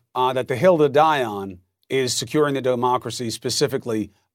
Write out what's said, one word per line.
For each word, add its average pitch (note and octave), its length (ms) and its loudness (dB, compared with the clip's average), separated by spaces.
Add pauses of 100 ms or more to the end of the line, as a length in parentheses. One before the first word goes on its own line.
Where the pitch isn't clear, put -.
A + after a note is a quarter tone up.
(140)
uh, B2+ 200 0
that B2+ 160 -4
the B2+ 80 -4
hill F3 200 4
to D3+ 120 4
die D3 340 4
on G2 340 -6 (320)
is C3 240 0
securing D3 400 0
the C3+ 80 -4
democracy, B2 680 -2
specifically, A#2 800 -4 (240)